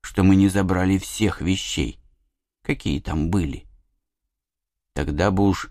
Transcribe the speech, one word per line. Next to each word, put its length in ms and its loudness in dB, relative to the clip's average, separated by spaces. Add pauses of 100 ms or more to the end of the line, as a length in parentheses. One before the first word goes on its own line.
что 200 -2
мы 140 8
не 120 6
забрали 500 0
всех 420 -2
вещей, 580 -4 (640)
какие 380 -4
там 280 -4
были. 380 -4 (1300)
Тогда 360 0
бы 180 2
уж 220 -2